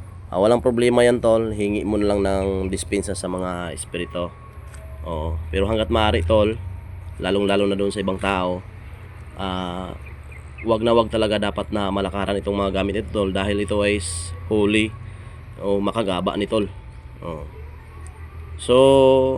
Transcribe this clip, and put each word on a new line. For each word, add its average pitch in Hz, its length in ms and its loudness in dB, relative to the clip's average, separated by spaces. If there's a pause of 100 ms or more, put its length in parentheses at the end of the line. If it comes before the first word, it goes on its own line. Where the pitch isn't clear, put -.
(280)
Ah, 92 160 2
walang 117 160 6
problema 123 480 4
yan, 120 160 4
tol. 113 320 2
Hingi 101 320 0
mo 107 80 0
na 104 160 2
lang 104 80 2
ng 95 480 0
dispensa 95 480 -4
sa 90 160 -6
mga 90 400 -4
espiritu. 87 560 -6 (800)
Oo. 82 400 -4
Pero 98 240 0
hanggat 110 160 2
maaari, 107 400 2
tol, 110 320 4 (640)
lalong-lalo 101 480 2
na 98 80 0
doon 98 160 0
sa 101 80 -2
ibang 95 160 -2
tao, 92 400 0 (800)
ah, 92 560 -4 (720)
wag 110 160 2
na 117 80 4
wag 117 160 4
talaga 107 320 0
dapat 101 320 -4
na 104 240 0
malakaran 98 440 -2
itong 101 200 -2
mga 98 160 0
gamit 98 240 0
ito, 107 160 -6
tol, 98 160 0
dahil 101 320 0
ito 104 160 -2
ay 104 240 2
s-, - 320 -8 (160)
holy 107 400 4 (720)
o 101 160 2
makagaba 95 560 0
ni, 101 160 -2
tol. 110 160 2 (560)
Oo. 78 240 -10 (1080)
So, - 200 2 (640)